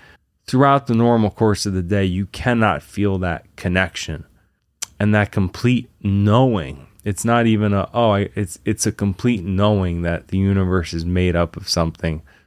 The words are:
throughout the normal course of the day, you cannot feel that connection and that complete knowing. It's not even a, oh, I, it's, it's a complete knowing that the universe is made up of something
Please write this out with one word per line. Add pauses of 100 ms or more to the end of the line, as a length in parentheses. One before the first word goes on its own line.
(460)
throughout
the
normal
course
of
the
day,
you
cannot
feel
that
connection (760)
and
that
complete (120)
knowing. (160)
It's
not
even
a,
oh,
I,
it's,
it's
a
complete
knowing
that
the
universe
is
made
up
of
something (260)